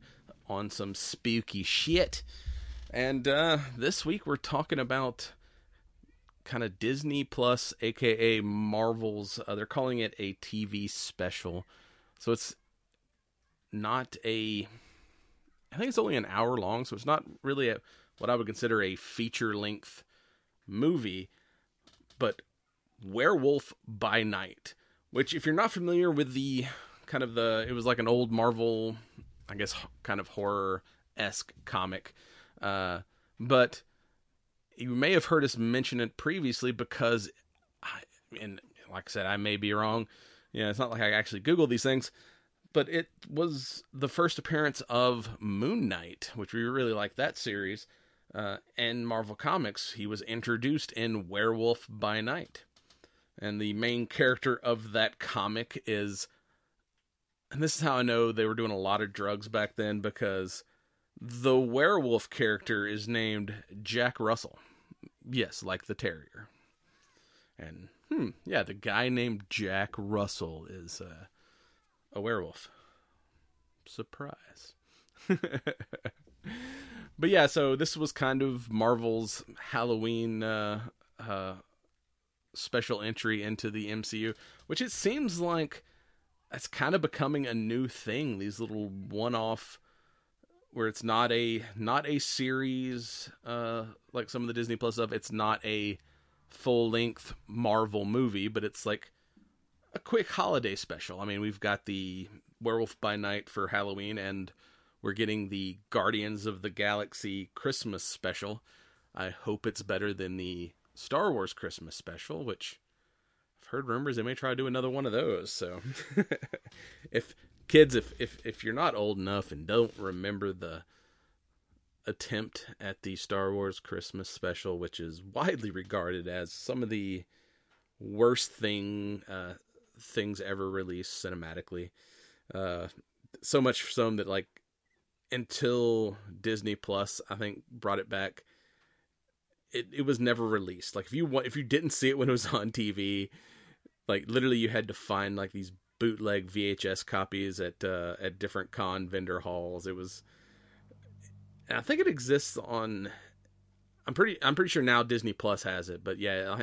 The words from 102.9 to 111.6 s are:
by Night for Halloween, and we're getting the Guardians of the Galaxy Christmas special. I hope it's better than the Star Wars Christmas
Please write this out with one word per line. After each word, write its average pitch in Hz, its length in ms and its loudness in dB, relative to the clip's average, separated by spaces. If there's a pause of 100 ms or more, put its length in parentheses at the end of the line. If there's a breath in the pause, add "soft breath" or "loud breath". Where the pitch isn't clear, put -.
by 104 140 2
Night 104 340 -4
for 98 200 -2
Halloween, 101 500 -2
and 98 320 -6 (500 soft breath)
we're 101 120 -2
getting 107 360 0
the 95 280 -4 (140)
Guardians 107 560 0
of 95 160 -6
the 104 80 -4
Galaxy 101 840 -2
Christmas 110 500 -4
special. 101 600 -6 (520 soft breath)
I 92 140 -4
hope 104 360 -4
it's 107 180 -4
better 101 280 0
than 92 260 -4
the 87 360 -6 (220)
Star 180 360 0
Wars 98 220 -2
Christmas 82 420 -10